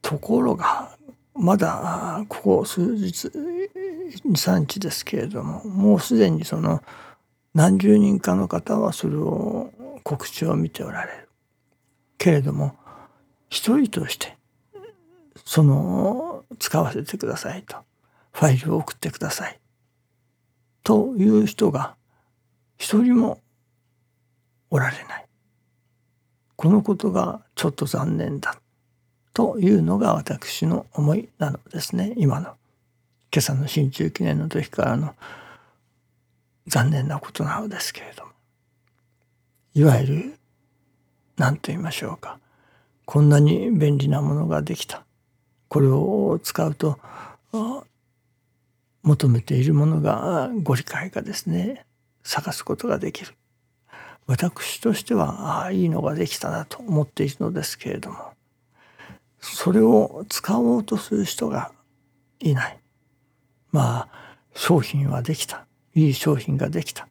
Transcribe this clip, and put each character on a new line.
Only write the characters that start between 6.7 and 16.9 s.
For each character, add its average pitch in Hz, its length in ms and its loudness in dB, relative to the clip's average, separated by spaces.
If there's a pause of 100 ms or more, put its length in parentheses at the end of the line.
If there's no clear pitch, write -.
何 185 240 6
十 208 200 6
人 202 220 4
か 185 160 0
の 190 120 0
方 - 320 -2
は - 140 0
そ - 160 -4
れ 147 80 -2
を、 202 540 -4 (320)
告 - 260 -6
知 - 160 -6
を 160 100 0
見 160 140 0
て - 140 -12
お - 80 -10
ら - 140 -8
れ - 60 -14
る。 - 180 -20 (880)
け 180 140 4
れ 147 100 4
ど 143 120 -2
も、 143 220 -2 (760)
一 - 280 2
人 285 140 2
と 156 160 -4
し - 80 -6
て、 - 220 -12 (1040)
そ - 200 2
の、 190 840 0 (120)
「使 - 240 -2
わ 123 120 -2